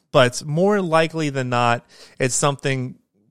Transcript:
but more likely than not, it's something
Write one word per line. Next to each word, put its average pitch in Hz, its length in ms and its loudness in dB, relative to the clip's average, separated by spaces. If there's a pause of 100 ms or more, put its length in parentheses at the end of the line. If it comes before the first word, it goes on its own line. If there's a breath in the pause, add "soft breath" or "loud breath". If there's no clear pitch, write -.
(120)
but 127 340 2
more 185 340 0
likely 160 520 0
than 131 180 -4
not, 120 340 0 (360 loud breath)
it's 131 160 -2
something 135 640 -4 (320)